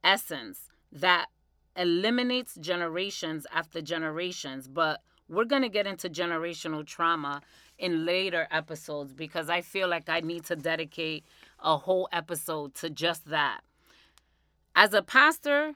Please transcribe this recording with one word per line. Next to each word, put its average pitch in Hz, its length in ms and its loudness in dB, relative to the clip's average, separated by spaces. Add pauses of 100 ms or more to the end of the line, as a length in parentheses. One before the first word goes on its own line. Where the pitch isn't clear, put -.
essence 156 640 0 (220)
that 175 360 2 (480)
eliminates 233 800 0
generations 170 960 -4
after 165 300 -4
generations. 156 840 -6
But 156 340 0 (280)
we're 190 160 2
gonna 262 240 2
get 196 180 0
into 190 220 -6
generational 165 760 -4
trauma 151 560 -2 (360)
in 170 280 -2
later 175 460 0
episodes 151 640 -6
because 156 360 -6
I 175 120 2
feel 190 260 -2
like 170 220 -2
I 165 120 2
need 165 240 -6
to 175 100 -2
dedicate 160 680 -4 (340)
a 156 180 4
whole 185 340 2
episode 160 640 -4
to 165 140 -8
just 160 400 -2
that. 147 320 0 (1120)
As 196 180 8
a 208 80 6
pastor 294 760 4